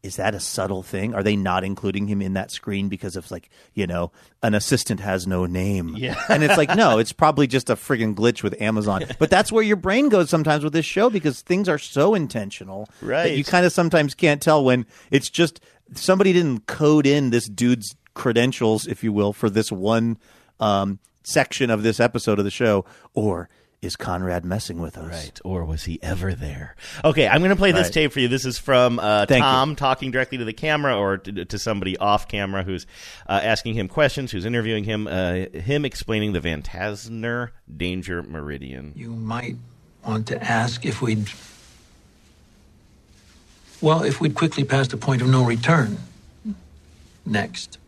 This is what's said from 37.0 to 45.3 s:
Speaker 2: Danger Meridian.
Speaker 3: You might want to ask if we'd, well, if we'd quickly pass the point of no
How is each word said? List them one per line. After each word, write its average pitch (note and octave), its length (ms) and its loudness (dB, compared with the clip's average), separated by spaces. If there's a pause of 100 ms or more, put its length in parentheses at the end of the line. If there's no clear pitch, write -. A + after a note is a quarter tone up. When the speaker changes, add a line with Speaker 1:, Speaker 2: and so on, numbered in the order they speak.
Speaker 2:
Danger F2+ 480 -6
Meridian. C#2+ 720 -12
Speaker 3:
You A#2 160 -14
might A#2 460 -8 (500)
want A2 220 -4
to - 140 -6
ask A#2 440 -2
if A2+ 160 -4
we'd, G#2+ 260 -2 (2500)
well, D#3+ 220 4
if C#3+ 180 0
we'd D#3 140 0
quickly D#3 300 0
pass C3+ 240 0
the B2+ 80 -6
point B2+ 240 0
of B2+ 80 2
no C3 160 6